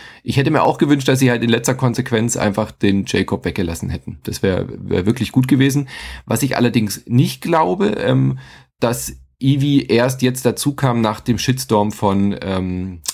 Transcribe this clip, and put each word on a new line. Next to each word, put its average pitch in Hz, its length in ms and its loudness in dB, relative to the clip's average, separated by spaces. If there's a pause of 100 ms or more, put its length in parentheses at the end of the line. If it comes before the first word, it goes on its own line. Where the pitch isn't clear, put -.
(240)
ich 135 140 -2
hätte 143 140 2
mir 147 100 4
auch - 160 2
gewünscht, 143 300 2
dass 131 100 4
sie 127 140 4
halt 120 100 0
in 117 80 0
letzter 117 240 2
Konsequenz 120 640 0
einfach 104 320 0
den 98 380 0
Jacob 95 380 -2
weggelassen 87 440 -4
hätten. 87 340 -8
Das - 200 -10
wär, 95 260 0
wär 95 380 -2
wirklich 120 240 -2
gut 131 160 2
gewesen. 135 400 2 (400)
Was - 160 -2
ich 131 140 -2
allerdings 117 500 0
nicht 135 340 2
glaube, 180 460 0 (180)
ähm, 131 320 2 (420)
dass - 340 -2 (260)
Evie 139 480 2
erst 127 340 2
jetzt 127 240 0
dazu 123 300 0
kam 120 260 0
nach 107 200 0
dem 113 180 -2
Shitstorm 107 520 0
von, 98 500 0
ähm, 92 600 -6 (120)